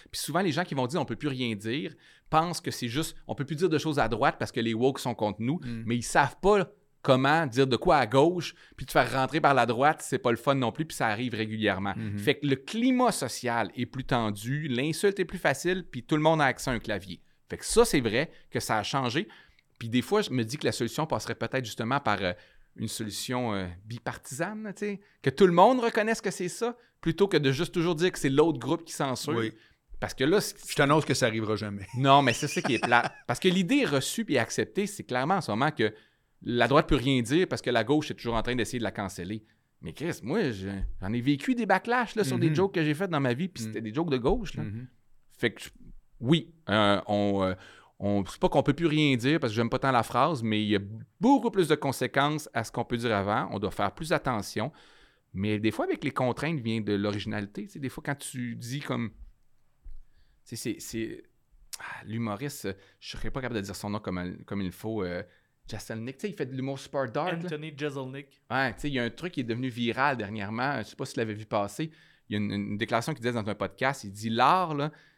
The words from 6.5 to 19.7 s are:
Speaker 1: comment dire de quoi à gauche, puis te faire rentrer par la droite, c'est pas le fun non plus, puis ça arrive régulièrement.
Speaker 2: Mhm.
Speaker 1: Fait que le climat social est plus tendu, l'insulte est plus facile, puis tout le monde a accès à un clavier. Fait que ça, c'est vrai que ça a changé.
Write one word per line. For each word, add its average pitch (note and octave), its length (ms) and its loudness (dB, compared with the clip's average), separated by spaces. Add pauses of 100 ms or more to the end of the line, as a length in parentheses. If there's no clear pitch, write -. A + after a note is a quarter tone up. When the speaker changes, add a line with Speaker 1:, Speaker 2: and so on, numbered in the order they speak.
Speaker 1:
comment C#3 440 4
dire C3 220 2
de B2+ 80 2
quoi E3 220 4
à B2 100 4
gauche, D3+ 480 4 (200)
puis C3 120 -10
te - 40 -12
faire B2 220 4
rentrer C3+ 260 0
par D3+ 140 6
la A#2+ 140 6
droite, C3+ 360 2
c'est - 140 -2
pas A#2+ 140 2
le A2+ 60 2
fun C#3 180 2
non B2 160 0
plus, D#3+ 140 -4
puis - 120 -12
ça C3+ 100 0
arrive A2 280 -2
régulièrement. G2+ 600 0
Speaker 2:
Mhm. G#2 220 -6
Speaker 1:
Fait G#2+ 220 0
que C#3+ 80 -2
le C3+ 80 2
climat A#3+ 560 2
social A#2 640 -2
est A#2+ 100 -2
plus C3 200 -8
tendu, A#2 640 -2
l'insulte D#3 520 0
est F#3 60 2
plus F#3+ 120 -10
facile, F3 520 0
puis B2 120 -8
tout - 140 0
le D3+ 80 2
monde D#3+ 180 6
a C#3+ 40 4
accès C3 260 0
à - 20 0
un A2+ 60 -2
clavier. F#2+ 420 -6 (260)
Fait E2+ 100 -8
que - 80 -12
ça, A#3 200 6
c'est E3+ 160 4
vrai A#2 300 0 (180)
que B2 100 -4
ça A2 200 0
a G#2 40 -2
changé. C3+ 440 -2 (500)